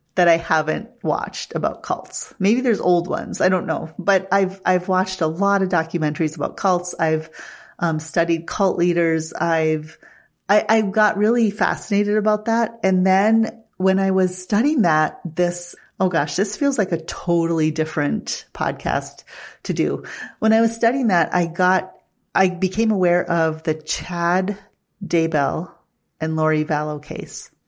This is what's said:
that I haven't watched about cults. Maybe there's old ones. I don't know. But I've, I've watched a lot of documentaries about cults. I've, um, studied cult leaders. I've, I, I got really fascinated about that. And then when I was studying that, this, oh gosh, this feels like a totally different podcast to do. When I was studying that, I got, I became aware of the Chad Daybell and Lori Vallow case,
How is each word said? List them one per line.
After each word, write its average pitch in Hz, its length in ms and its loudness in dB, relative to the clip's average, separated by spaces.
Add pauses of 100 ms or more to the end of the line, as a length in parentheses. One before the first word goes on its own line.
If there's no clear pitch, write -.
(160)
that 175 120 4
I 165 100 6
haven't 156 520 -2 (140)
watched - 500 -4
about - 300 -4
cults. - 560 -6
Maybe 220 220 2
there's 247 200 0
old 175 260 2
ones. - 320 -4
I 185 100 4
don't 185 180 0
know. 160 320 -4
But 190 320 2
I've, 190 340 0
I've 185 220 2
watched 185 340 0
a 160 60 2
lot 190 340 0
of 185 80 0
documentaries 160 680 -2
about 143 220 -6
cults. 175 420 -2
I've, 160 300 0 (480)
um, 160 220 -2
studied 165 480 -2
cult - 300 0
leaders. 170 540 2
I've, 160 680 -2 (520)
I, 208 180 4
I 220 140 4
got 208 360 2
really 220 320 2
fascinated 202 680 0
about 214 280 0
that. 233 380 -2
And 185 240 4
then 220 560 2 (140)
when 190 200 2
I 190 140 2
was 185 260 2
studying 254 440 2
that, 156 420 2
this, 175 520 -2 (260)
oh 185 80 2
gosh, 156 260 -2
this 208 220 -2
feels 277 200 0
like 202 140 0
a 170 100 0
totally 165 720 0
different 147 840 -4
podcast - 680 -4 (400)
to 180 100 -2
do. 147 300 -2 (360)
When 214 120 2
I 220 80 4
was 226 160 2
studying 247 320 2
that, 175 260 2
I 175 120 2
got, 180 480 0 (420)
I 190 140 4
became 185 420 0
aware 180 380 2
of 160 340 0
the 160 100 0
Chad 175 840 -2 (460)
Daybell 160 680 0 (500)
and 160 140 -2
Lori 156 300 2
Vallow 151 360 -2
case, - 480 -10 (180)